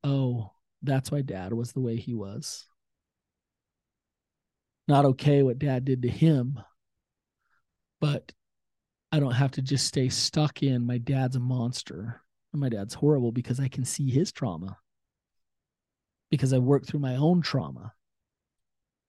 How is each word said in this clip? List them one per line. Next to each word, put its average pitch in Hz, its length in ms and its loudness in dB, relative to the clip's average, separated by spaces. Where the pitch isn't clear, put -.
"Oh, 127 480 -2
that's 131 280 -2
why 143 120 -2
Dad 95 300 -6
was 117 200 -4
the 131 80 -4
way 117 160 -2
he 120 180 -6
was. 104 520 -10
Not 143 180 6
okay 139 360 4
what 131 160 2
Dad 135 260 0
did 131 180 0
to 123 60 0
him, 135 520 2
but 143 320 -2
I 156 80 4
don't 135 120 2
have 131 200 2
to 139 100 -4
just 135 240 0
stay 127 220 0
stuck - 540 -2
in 127 240 2
my 123 120 -2
dad's 127 380 -2
a 123 40 0
monster 120 840 -4
and 147 80 -4
my 135 80 -2
dad's 104 260 -6
horrible, 139 380 4
because 123 280 -4
I 135 80 0
can 131 160 -4
see 135 260 -2
his 147 220 2
trauma, 92 440 -6
because 135 220 2
I 131 60 4
worked 131 280 2
through 147 140 -4
my 127 160 -2
own 160 260 4
trauma." 82 520 -6